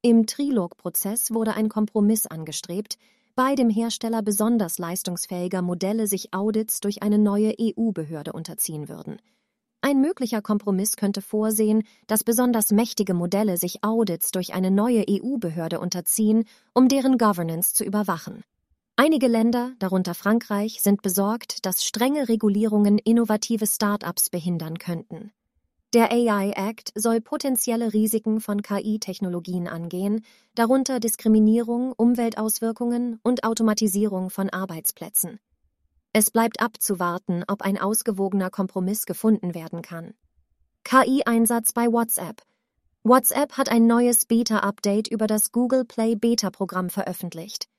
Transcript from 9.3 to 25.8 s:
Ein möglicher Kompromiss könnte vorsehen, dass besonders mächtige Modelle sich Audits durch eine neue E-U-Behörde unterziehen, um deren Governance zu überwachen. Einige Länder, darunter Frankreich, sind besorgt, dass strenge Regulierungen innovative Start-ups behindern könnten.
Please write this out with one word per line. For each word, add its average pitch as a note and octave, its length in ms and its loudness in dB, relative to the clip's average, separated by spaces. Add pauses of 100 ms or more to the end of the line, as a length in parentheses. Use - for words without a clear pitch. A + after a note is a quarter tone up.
Ein C#4 200 2
möglicher B3+ 400 0
Kompromiss G3+ 560 -2
könnte G3+ 240 -2
vorsehen, G#3+ 600 2 (240)
dass G#3+ 180 0
besonders A#3 460 2
mächtige G#3+ 420 2
Modelle F3+ 460 0
sich F3+ 240 -6
Audits G#3 480 0
durch F3+ 240 -6
eine F#3 160 2
neue G#3+ 320 4
E-U-Behörde F3 760 -2
unterziehen, G#3+ 640 0 (280)
um B3+ 160 6
deren C4 300 4
Governance F3 560 0
zu G#3 100 -2
überwachen. G3 600 -4 (520)
Einige C4+ 300 4
Länder, A#3+ 540 2
darunter F#3 340 0
Frankreich, G#3+ 680 -2
sind G3+ 220 4
besorgt, G3+ 640 -2
dass - 180 -4
strenge C4 440 -2
Regulierungen G#3 680 2
innovative A3 680 0
Start-ups G#3 640 -4
behindern E3 480 -4
könnten. E3+ 540 -10 (600)